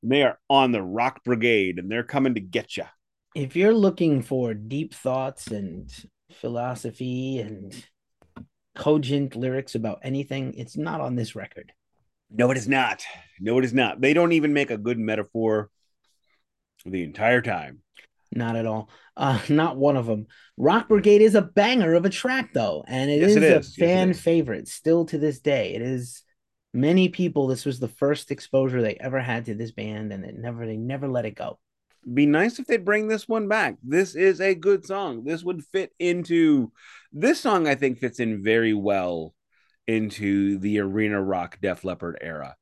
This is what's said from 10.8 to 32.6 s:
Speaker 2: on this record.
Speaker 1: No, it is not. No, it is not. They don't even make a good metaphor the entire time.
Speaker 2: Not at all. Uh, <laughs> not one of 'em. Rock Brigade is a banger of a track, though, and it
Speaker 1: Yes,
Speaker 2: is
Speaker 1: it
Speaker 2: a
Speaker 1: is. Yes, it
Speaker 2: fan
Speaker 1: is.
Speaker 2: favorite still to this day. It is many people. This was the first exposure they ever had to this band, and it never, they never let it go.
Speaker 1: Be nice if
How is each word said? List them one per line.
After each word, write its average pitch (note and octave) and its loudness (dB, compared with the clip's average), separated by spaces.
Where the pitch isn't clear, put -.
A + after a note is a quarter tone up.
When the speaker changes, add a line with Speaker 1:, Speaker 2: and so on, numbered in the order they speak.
Speaker 2:
on B2+ -6
this A2+ -6
record. - -16
Speaker 1:
No, A#2+ 2
it C3+ 0
is A2+ -6
not. B2+ 0
No, A2 0
it C3 2
is A#2 -2
not. A#2+ 0
They C#3 4
don't E3+ 4
even D3+ 2
make C#3+ 0
a A2 -4
good A#2 -4
metaphor G#2+ -2
the F2+ -4
entire G#2+ 2
time. F2 -8
Speaker 2:
Not A#2 -4
at A2+ -2
all. A2 -6
Uh, C3 0
<laughs> - -14
not D3+ 2
one C#3 2
of A#2 -2
'em. A2 -4
Rock E3+ 2
Brigade G#3 6
is G#3+ 8
a G#3 8
banger G3+ 2
of F3 4
a G3 2
track, B3+ -4
though, F#2+ -2
and C3 -4
it D3 2
Speaker 1:
Yes, F#3 6
Speaker 2:
is G#3+ 8
Speaker 1:
it G#3 6
Speaker 2:
a - 8
Speaker 1:
is. D3 8
Yes, - 2
it - 2
Speaker 2:
fan F#3 4
Speaker 1:
is. F3+ -2
Speaker 2:
favorite D3+ 0
still E3 0
to - -6
this C#3+ -2
day. C3 -2
It A2+ -6
is B2 -8
many F3 4
people. D#3+ -2
This C3 -4
was C3+ -4
the B2 -4
first C#3+ -2
exposure C3+ -2
they G#2 -2
ever C3 -6
had A#2+ -6
to A2+ -8
this A2+ -8
band, G#2+ -10
and G2 -12
it - -14
never, A#2 -10
they A2 -8
never C3 -6
let B2 -2
it G#2 -8
go. - -10
Speaker 1:
Be C#3+ 4
nice E3+ 2
if C4 -10